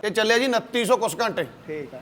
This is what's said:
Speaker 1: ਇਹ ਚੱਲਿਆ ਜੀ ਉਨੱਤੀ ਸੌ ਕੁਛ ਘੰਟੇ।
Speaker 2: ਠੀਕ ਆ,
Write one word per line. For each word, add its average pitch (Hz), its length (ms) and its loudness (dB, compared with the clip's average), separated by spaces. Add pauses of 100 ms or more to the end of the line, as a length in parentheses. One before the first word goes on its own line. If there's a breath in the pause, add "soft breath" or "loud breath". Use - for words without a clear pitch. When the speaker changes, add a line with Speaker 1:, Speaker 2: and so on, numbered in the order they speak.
Speaker 1:
ਇਹ 208 80 0
ਚੱਲਿਆ 226 260 4
ਜੀ 254 80 4
ਉਨੱਤੀ 240 400 0
ਸੌ 240 120 4
ਕੁਛ 214 240 -2
ਘੰਟੇ। 202 220 0
Speaker 2:
ਠੀਕ 143 520 -10
ਆ, - 60 -14